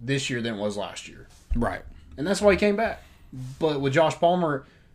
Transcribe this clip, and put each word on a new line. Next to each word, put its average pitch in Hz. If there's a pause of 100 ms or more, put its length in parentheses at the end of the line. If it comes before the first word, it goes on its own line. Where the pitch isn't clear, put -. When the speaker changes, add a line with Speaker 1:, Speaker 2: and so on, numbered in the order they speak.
Speaker 1:
this 135
year 120
than 117
it -
was 104
last 90
year. - (260)
Speaker 2:
Right. 113 (340)
Speaker 1:
And 143
that's 190
why 202
he 185
came 208
back. 214 (560)
But 151
with 139
Josh 156
Palmer, 170 (280)